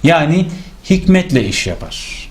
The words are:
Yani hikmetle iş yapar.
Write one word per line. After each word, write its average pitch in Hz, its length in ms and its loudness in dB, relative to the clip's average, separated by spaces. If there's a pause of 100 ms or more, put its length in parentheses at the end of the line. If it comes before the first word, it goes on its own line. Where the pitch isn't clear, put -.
Yani 165 440 2 (440)
hikmetle 180 580 4
iş - 180 -4
yapar. - 640 -10